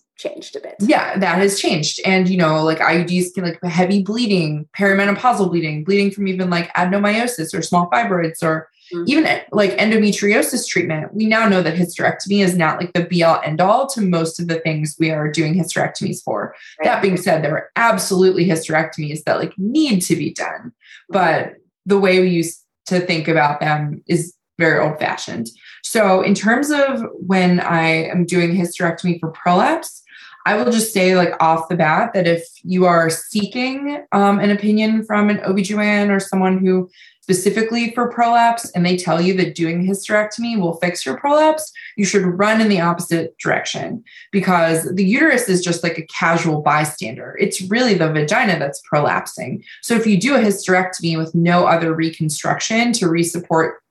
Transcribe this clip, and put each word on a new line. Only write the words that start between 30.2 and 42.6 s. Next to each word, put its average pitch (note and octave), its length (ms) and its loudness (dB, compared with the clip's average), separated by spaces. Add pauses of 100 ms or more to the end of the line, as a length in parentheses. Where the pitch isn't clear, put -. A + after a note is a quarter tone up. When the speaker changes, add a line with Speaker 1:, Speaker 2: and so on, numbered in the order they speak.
Speaker 2:
I G3+ 100 2
will A#3+ 140 0
just A3+ 220 0
say, F#3 240 4
like, F3 240 2
off E3 300 2
the F3 60 -2
bat E3 360 2
that F3+ 140 0
if E3+ 200 0 (160)
you F3+ 220 2
are E3 240 4
seeking, B3+ 1040 -4
um, G3+ 280 4
an G#3 100 2
opinion G#3+ 540 0
from G#3 260 0
an G#3 120 0
O F#3+ 120 -2
B G3+ 80 0
G G3+ 120 -4
Y G#3 120 0
N G3+ 240 2
or G3 100 0
someone F#3+ 380 0
who F#3 320 0 (320)
specifically A3 680 0
for A#3+ 180 -2
prolapse, A#3 640 2
and F3 120 0
they F3+ 140 2
tell E3+ 200 0
you F3+ 140 2
that E3 220 0
doing E3 280 -2
hysterectomy G#3+ 800 -2
will E3 140 -2
fix F3+ 320 -6
your C4 100 -4
prolapse, D#4 560 0 (240)
you G3+ 80 0
should F#3+ 180 0
run G3+ 380 0